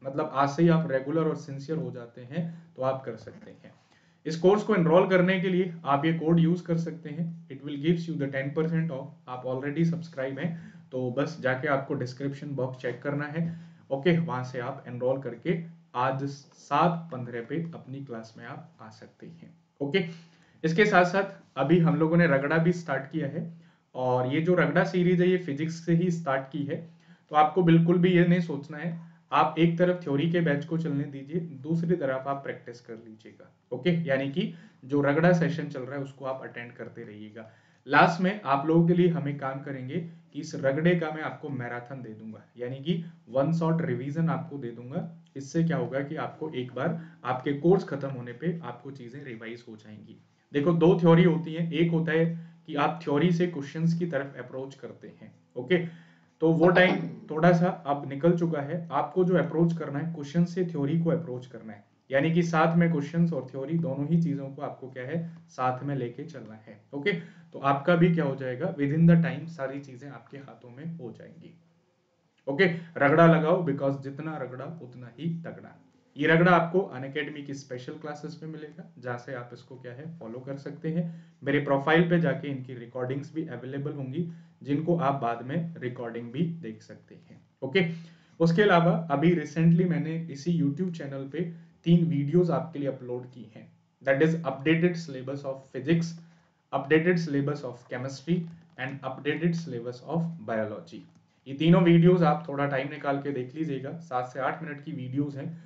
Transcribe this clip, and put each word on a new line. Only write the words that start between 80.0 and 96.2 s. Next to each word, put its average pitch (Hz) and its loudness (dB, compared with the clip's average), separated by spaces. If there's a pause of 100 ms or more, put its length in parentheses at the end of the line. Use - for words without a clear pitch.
फॉलो 117 -12
कर 139 -10
सकते - -8
हैं। 170 0 (400)
मेरे 139 2
profile 156 4
पे 175 4
जाके 143 0
इनकी 131 -10
recordings 127 -8
भी 156 -6
available 135 -8
होंगी 139 -6 (360)
जिनको 156 0
आप 131 0
बाद 117 -4
में 160 -6
recording 120 -8
भी 139 -2 (200)
देख 110 -12
सकते - -20
हैं, - -20 (220)
ओके। 170 2 (540)
उसके 165 4
अलावा 170 6 (180)
अभी 156 4
recently 170 4
मैंने 160 -2 (160)
इसी 165 -2
YouTube 165 -2
channel 139 -8
पे 151 -4 (440)
तीन 170 6
videos 147 2
आपके 143 -4
लिए 139 -4
upload 123 -8
की - -18
हैं, 113 -20 (320)
that 139 4
is 165 2 (100)
updated 165 2
syllabus 135 -10
of 135 -8 (100)
physics, 160 0 (600)